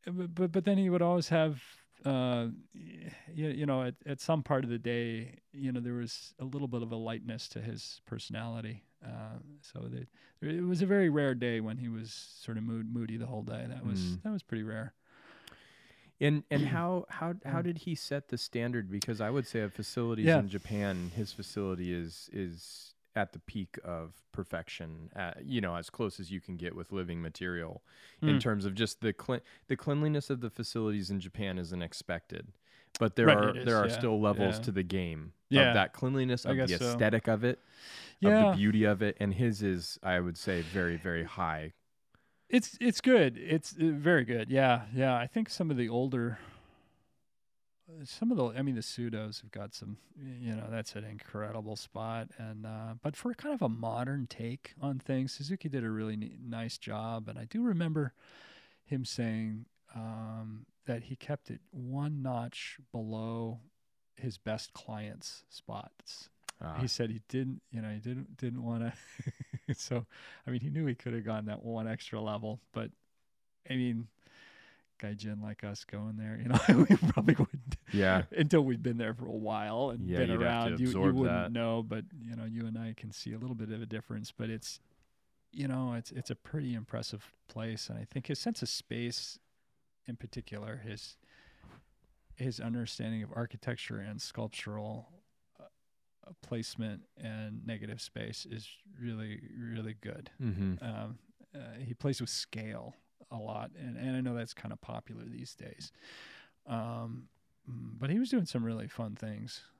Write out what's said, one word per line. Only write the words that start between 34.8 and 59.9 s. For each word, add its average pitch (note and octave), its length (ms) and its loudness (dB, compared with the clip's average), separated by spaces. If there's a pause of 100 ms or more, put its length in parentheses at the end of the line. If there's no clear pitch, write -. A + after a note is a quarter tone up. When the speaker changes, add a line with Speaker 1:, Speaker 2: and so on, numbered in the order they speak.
Speaker 2:
game F2 500 -2 (160)
Speaker 1:
Yeah. C3+ 200 10
Speaker 2:
of A#2+ 40 4
that G2 200 6
cleanliness, C3 520 2
Speaker 1:
I G2+ 60 2
Speaker 2:
of F#2+ 60 4
Speaker 1:
guess A2 120 2
Speaker 2:
the F2 80 4
Speaker 1:
so. B2 160 2
Speaker 2:
aesthetic A2+ 340 4
of A2 160 4
it, B2 160 2 (600)
Speaker 1:
Yeah. G3 80 8 (160)
Speaker 2:
of G3 80 8
the - 40 4
beauty G#2+ 280 6
of G#2 160 6
it, G#2 180 2
and G2+ 140 2
his G#2+ 300 2
is, F#2 400 0
I F#2 180 4
would F2 160 -2
say, F2+ 240 0
very, E2+ 340 2
very E2 300 -2
high. D#2+ 480 -4 (760)
Speaker 1:
It's, - 320 2
it's A#3+ 220 2
good. F3 360 8
It's, - 360 0
uh, D#3+ 200 4
very D3 300 6
good. A2+ 260 0
Yeah, B2+ 340 8 (100)
yeah. B2+ 240 4
I A#2+ 100 2
think A3 220 0
some D#3+ 220 0
of C3+ 60 2
the A#2+ 120 2
older, A#2+ 480 2 (1700)
some A3 280 -2
of A3+ 60 4
the, B2 100 6
I A#2 140 -2
mean, C#3 140 2
the A2 60 -2
Sudos A2 600 -4
have G#2+ 100 -18
got G2+ 220 -10
some, G#2+ 240 -10 (200)
y-, C3+ 220 -12
you A#2 160 -2
know, A2 140 -6
that's A2+ 260 -6
an G#2 80 -6
incredible G#2+ 720 -8
spot. A2+ 600 -6
And, A2 280 -10
uh, A2 360 -8
but D3+ 140 -2
for A#3+ 180 -4
kind D4 200 -4
of B3+ 80 -2
a C3 80 4
modern A#2 580 0
take - 540 -8
on C3+ 180 0
things, C3 340 0
Suzuki D#3 360 -4
did C3+ 140 0
a A2+ 60 0
really A2 240 0
n-, G#2+ 240 -6 (100)
nice A2+ 300 -4
job. A2 520 -4
And A2 100 -8
I A2+ 60 -8
do A3 180 -2
remember E3 500 2 (720)
him C3 200 -2
saying, A2 600 -2 (300)